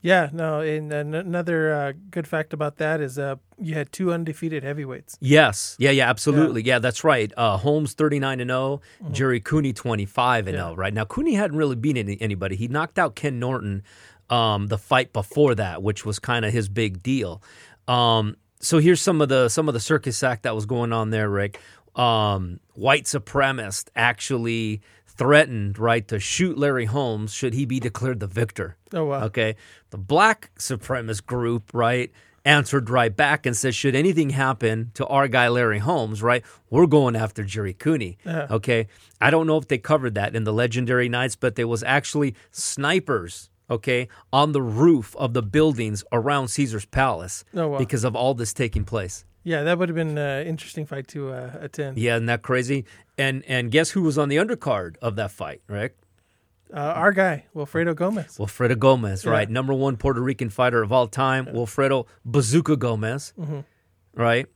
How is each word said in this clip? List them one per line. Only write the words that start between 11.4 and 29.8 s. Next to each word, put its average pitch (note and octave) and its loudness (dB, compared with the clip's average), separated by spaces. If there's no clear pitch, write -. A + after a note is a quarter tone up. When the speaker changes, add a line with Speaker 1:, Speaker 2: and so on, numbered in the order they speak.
Speaker 2:
really C#3+ 0
beaten A#2+ -2
any, G2+ -6
anybody. G2 -4
He A2 -4
knocked D3+ -4
out D#3 0
Ken C3+ -4
Norton, G#2 -4
um, A2 2
the G#2+ -2
fight C3 0
before B2 2
that, F#2 -4
which G#2 -4
was G#2+ -4
kinda A#2 -2
his A2+ -2
big G2 -2
deal. A#2+ -4
Um, A#2 4
so - 2
here's E3 6
some E3+ 2
of C#3+ 4
the, B2+ 4
some D#3 0
of C3 0
the A#2 -2
circus C3+ -2
act B2+ -2
that A#2 -2
was G#2+ -4
going A#2 -2
on A2 0
there, A2 0
Rick. G2+ -2
Um, G#2 0
white C3+ 2
supremacist C3 -2
actually A#2 -2
threatened, B2 2
right, A#2 2
to A2 -4
shoot E3+ -2
Larry C3+ 2
Holmes G#2+ -2
should B2 -4
he C#3 0
be B2+ -2
declared A#2+ -4
the G#2 -6
victor. G2 -6
Speaker 1:
Oh, E3 -2
wow. C#3 -2
Speaker 2:
Okay. A2 -2